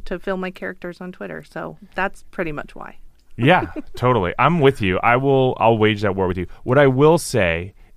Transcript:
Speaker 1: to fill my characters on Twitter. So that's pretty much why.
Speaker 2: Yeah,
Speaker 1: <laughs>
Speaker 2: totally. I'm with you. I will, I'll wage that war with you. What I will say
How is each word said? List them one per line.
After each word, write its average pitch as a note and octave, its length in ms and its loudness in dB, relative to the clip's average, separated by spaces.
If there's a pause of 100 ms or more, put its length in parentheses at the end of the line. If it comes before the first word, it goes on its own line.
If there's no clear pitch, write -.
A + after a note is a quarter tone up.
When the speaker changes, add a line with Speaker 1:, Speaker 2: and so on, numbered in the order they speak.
Speaker 1:
to F3+ 140 -6
fill F#3+ 180 -6
my F#3 140 -6
characters F3+ 500 -12
on F#3 100 -12
Twitter. F3+ 320 -14
So E3 360 -12 (160)
that's G3 300 -6
pretty E3 280 -8
much - 220 -12
why. - 220 -16 (420)
Speaker 2:
Yeah, D3+ 320 2 (120)
Speaker 1:
<laughs> - 140 -14
Speaker 2:
totally. A#2 420 0
I'm D#3 220 2
with C3+ 220 4
you. F#2 160 0
I A#2 180 2
will, C3 420 0
I'll A2+ 200 4
wage G#2+ 240 2
that G2 120 0
war F#2+ 140 0
with F#2 100 -4
you. F2+ 80 -6 (180)
What B2 140 2
I C#3+ 80 6
will C#3 300 6
say F#2 560 -2 (240)